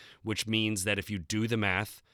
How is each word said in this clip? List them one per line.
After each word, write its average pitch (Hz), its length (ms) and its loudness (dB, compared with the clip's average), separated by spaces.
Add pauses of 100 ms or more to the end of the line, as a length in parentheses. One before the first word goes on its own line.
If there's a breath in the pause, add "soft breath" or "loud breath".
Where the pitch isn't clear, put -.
(220 loud breath)
which 107 260 -2
means 110 360 2
that 101 160 2
if 92 100 -8
you 104 80 -2
do 107 300 0
the 117 80 0
math, 104 460 0 (120)